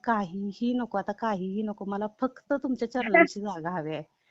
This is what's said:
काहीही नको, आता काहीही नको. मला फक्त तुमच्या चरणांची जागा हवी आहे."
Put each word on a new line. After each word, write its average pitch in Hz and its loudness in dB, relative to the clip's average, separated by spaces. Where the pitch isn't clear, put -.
काहीही 202 0
नको, 233 -2
आता 196 -2
काहीही 202 -2
नको. 208 -6
मला 202 -4
फक्त - -2
तुमच्या 254 -2
चरणांची 247 4
जागा 175 -4
हवी 156 -2
आहे." 151 -4